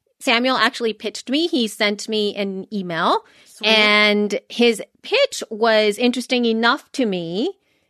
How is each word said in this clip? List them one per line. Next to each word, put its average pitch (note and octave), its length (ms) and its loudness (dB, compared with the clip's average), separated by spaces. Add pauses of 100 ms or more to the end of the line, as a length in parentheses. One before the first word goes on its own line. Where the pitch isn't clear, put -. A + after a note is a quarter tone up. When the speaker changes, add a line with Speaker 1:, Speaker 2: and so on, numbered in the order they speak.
(200)
Speaker 1:
Samuel B3 380 0
actually A#3 360 0
pitched - 360 -10
me. D4+ 180 0
He B3 200 0
sent G#3 420 -4
me G#3 260 -2
an G3 380 -6
email. G3 500 -2 (220)
Speaker 2:
Sweet. - 220 -8
Speaker 1:
And G#3 720 2 (100)
his A#3 320 2 (220)
pitch C5+ 480 0
was G#3+ 480 2
interesting B3 460 0
enough A#3 480 0
to C4 120 0
me F#3 480 -4 (360)